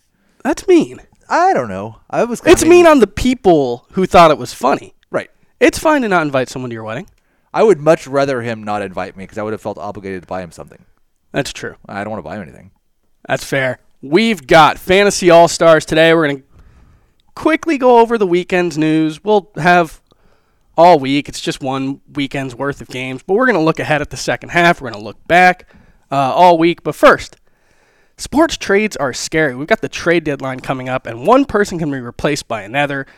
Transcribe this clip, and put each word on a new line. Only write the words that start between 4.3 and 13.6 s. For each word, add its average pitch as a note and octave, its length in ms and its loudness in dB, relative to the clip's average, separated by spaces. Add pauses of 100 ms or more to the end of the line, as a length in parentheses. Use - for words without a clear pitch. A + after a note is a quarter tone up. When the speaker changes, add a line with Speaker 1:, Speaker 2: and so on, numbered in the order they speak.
Speaker 1:
it C3 80 0
was A#2+ 160 -12
funny. - 400 -4 (160)
Speaker 2:
Right. G2 200 -8 (300)
Speaker 1:
It's D4+ 180 2
fine D4+ 220 0
to A3+ 80 -4
not F3+ 140 2
invite C3+ 260 -2
someone B2+ 220 -10
to A#2 40 -10
your A2+ 100 -12
wedding. A#2 220 -10 (460)
Speaker 2:
I E3+ 120 0
would F#3 140 4
much D3+ 280 0
rather C3+ 340 -2
him A2+ 240 -8
not G#2 160 -6
invite F#2+ 340 -10
me F#2+ 120 -16
'cause - 100 -20
I G#2+ 60 -8
would A2 100 -6
have G#2 80 -10
felt G#2 160 -10
obligated F#2+ 460 -12
to D#2 40 -20
buy F#2 140 -10
him F2 120 -14
something. C2 340 -20 (460)
Speaker 1:
That's - 200 -8
true. - 220 -14 (120)
Speaker 2:
I G2+ 160 -10
don't G#2+ 100 -10
wanna G2 100 -10
buy E2 140 -14
him G#2 80 -12
anything. D#2+ 260 -20 (580)
Speaker 1:
That's B2+ 160 -4
fair. C3 360 -4 (200)